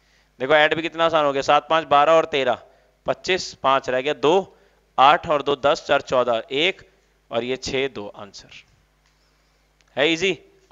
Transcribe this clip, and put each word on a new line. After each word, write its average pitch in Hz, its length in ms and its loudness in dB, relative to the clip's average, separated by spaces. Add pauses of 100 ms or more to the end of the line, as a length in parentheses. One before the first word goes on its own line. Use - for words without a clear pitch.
(400)
देखो 135 140 0
ऐड 156 200 4
भी 160 80 -6
कितना 165 240 -2
आसान 156 180 0
हो 143 80 0
गया, 135 100 -2
सात 147 260 2
पाँच 160 160 0
बारह 143 280 4
और 160 120 4
तेरह, 131 380 -4 (440)
पच्चीस, 175 480 -4
पाँच 135 340 -2
रह 127 120 -2
गया, 143 140 -4
दो, 165 420 0 (420)
आठ 156 300 4
और 147 140 -2
दो 143 140 -2
दस, 135 300 -2
चार 143 140 2
चौदह, 120 500 -2
एक 160 400 -4 (400)
और 117 140 -4
ये 127 120 -6
छह, 135 320 -4
दो 107 200 -12
आंसर - 560 -20 (1300)
है। 147 160 2
इजी। 170 260 -2 (340)